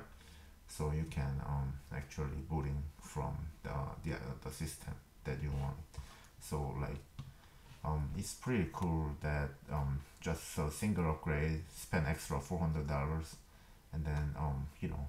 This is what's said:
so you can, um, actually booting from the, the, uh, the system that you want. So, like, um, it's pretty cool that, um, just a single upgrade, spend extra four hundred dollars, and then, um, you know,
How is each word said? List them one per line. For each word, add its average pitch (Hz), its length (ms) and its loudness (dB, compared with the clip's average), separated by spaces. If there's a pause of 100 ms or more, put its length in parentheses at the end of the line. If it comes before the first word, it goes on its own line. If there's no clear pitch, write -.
(680)
so 76 240 0
you 78 180 4
can, 69 380 2
um, 69 260 2 (200)
actually 71 440 -2 (120)
booting 71 340 2 (180)
from 67 340 -2 (280)
the, - 100 -4 (300)
the, 82 100 0
uh, - 60 -2 (240)
the 67 80 -4
system - 420 -4 (300)
that 69 180 -2
you 73 80 0 (100)
want. 69 160 0 (640)
So, 71 400 0
like, - 220 -2 (840)
um, 76 320 2
it's - 200 -2
pretty 110 360 4
cool 80 380 2 (120)
that, 73 280 2 (220)
um, 71 280 2 (220)
just - 380 -2
a 76 120 4
single 90 380 4
upgrade, 78 540 4 (120)
spend 82 320 2
extra 76 320 2
four 87 200 0
hundred 78 280 4
dollars, 76 480 2 (580)
and 78 120 0
then, 73 320 4
um, 69 300 2 (120)
you - 100 0
know, 71 200 -2